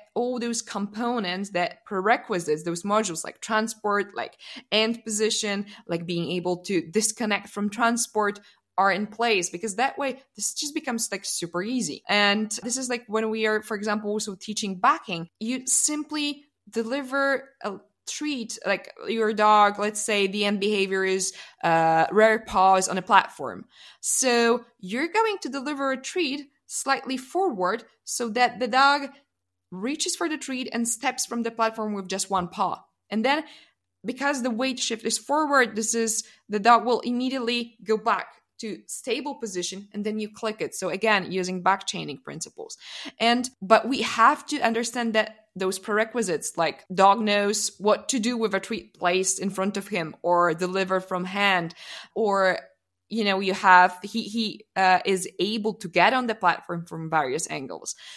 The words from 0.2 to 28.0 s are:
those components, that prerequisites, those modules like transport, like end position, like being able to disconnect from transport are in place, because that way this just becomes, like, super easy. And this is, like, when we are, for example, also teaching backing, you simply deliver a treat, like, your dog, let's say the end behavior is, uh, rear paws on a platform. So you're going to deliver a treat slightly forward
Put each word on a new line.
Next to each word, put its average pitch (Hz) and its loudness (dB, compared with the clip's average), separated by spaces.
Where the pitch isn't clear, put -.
those 233 -4
components, 202 -4
that 175 -2
prerequisites, 185 0
those 170 -6
modules 202 0
like - -12
transport, 214 -2
like - -8
end 220 0
position, 208 -2
like 170 -4
being 170 -2
able 180 -2
to 180 -2
disconnect 202 -2
from 208 -4
transport 214 0
are 196 4
in 196 0
place, 208 0
because 185 -6
that 262 -2
way 262 -4
this - -6
just 294 -8
becomes, 254 -4
like, 196 -8
super 175 -6
easy. 208 -4
And 208 2
this 240 -4
is, 262 -6
like, 240 -4
when 220 -2
we 220 -2
are, 214 2
for 214 -8
example, 208 -4
also 214 -4
teaching 202 -6
backing, 190 0
you 254 -6
simply 302 -2
deliver 262 -2
a 196 -6
treat, 247 -6
like, 202 -2
your 220 0
dog, 208 6
let's 208 -2
say 202 2
the 202 0
end 202 2
behavior 196 2
is, 190 0
uh, 165 4
rear 214 6
paws 190 4
on - -2
a 185 -2
platform. 147 0
So 240 2
you're 254 -4
going 440 0
to 285 -8
deliver 277 -4
a 262 -4
treat 285 -4
slightly 269 -4
forward 233 -2